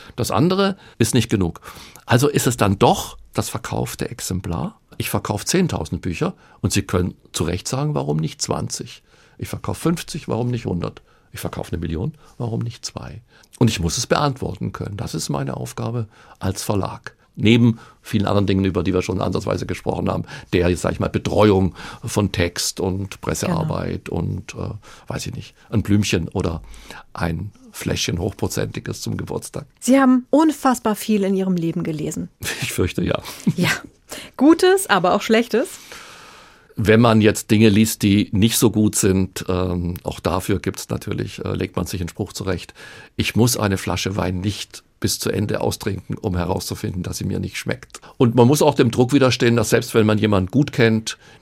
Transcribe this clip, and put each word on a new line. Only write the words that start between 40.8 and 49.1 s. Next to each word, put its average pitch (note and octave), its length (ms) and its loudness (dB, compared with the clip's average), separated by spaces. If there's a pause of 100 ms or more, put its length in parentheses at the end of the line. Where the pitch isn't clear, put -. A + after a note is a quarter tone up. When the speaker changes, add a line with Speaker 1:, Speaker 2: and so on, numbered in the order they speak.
Speaker 1:
natürlich, G#2+ 560 -6
äh, F#2+ 100 -4
legt F#2+ 220 -6
man F2+ 100 -2
sich F#2 140 -6
einen - 80 -4
Spruch - 240 -8
zurecht. F#2+ 420 -6 (420)
Ich - 200 -4
muss A#2+ 200 4
eine G2 200 0
Flasche F#2 400 -4
Wein F#2 240 -2
nicht - 420 -6 (160)
bis - 200 -2
zu - 120 -4
Ende - 320 -2
austrinken, G2+ 540 -4
um F#2+ 200 -2
herauszufinden, F2+ 640 -4
dass - 160 -6
sie F#2+ 60 -6
mir F#2+ 160 -2
nicht F#2+ 180 -6
schmeckt. - 420 -8 (180)
Und A#2 160 4
man A#2+ 120 8
muss C#3+ 160 4
auch D3 120 6
dem B2 160 4
Druck A#2+ 220 2